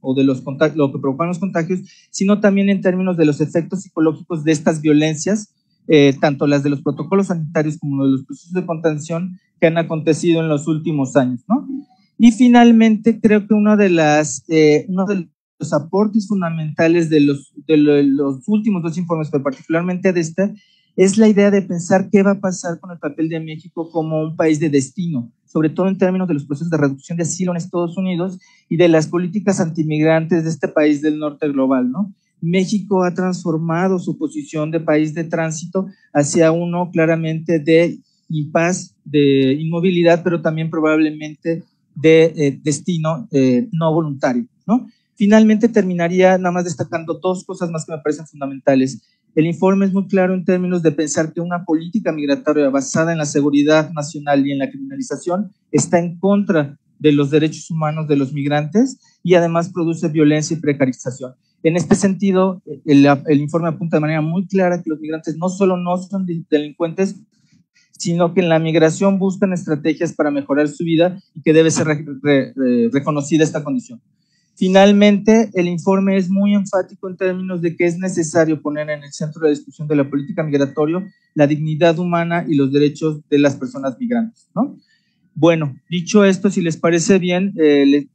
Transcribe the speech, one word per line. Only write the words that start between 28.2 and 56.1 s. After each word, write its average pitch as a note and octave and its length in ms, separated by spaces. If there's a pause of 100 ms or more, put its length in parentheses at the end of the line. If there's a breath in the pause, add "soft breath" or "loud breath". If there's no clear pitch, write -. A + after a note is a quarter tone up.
y E3 80
de E3+ 120
las D#3 180
políticas F3+ 540
antimigrantes D#3+ 800
de D#3+ 80
este E3 160
país D3+ 340
del D3+ 200
norte D3+ 280
global, C3 440
¿no? F#3+ 200 (280)
México F#3 640
ha F3 100
transformado F3 840
su - 180
posición D3+ 540
de E3 80
país D#3 340
de E3 80
tránsito E3 640 (260 loud breath)
hacia D#3+ 380
uno F3 400
claramente E3 720
de D#3+ 400 (280)
impas, E3 760
de C#3 480
inmovilidad, E3+ 720
pero E3+ 180
también D#3+ 280
probablemente D#3 920 (320)
de, D#3+ 420
eh, C#3+ 280
destino, D#3 640
eh, C3 400
no D#3+ 220
voluntario, C#3 540 (200)
¿no? A#3+ 220 (260 loud breath)
Finalmente G#3+ 540
terminaría F#3 720
nada F3+ 120
más F3+ 140
destacando E3 580
dos F#3 220
cosas F3+ 260
más D#3+ 140
que E3+ 80
me D#3 60
parecen D3+ 280
fundamentales. C3+ 760 (320)
El D#3 120
informe F#3+ 400
es F#3 60
muy F#3+ 160
claro F#3 260
en F3+ 100
términos F3+ 380
de D#3+ 80
pensar D#3 420
que E3+ 80
una F3 240
política E3+ 460
migratoria D3 600
basada D#3+ 420
en E3 60
la D3+ 80
seguridad D3 640
nacional D3 520
y C#3+ 80
en C#3 60
la C3 120
criminalización C#3 840 (180)
está D3+ 280
en E3+ 200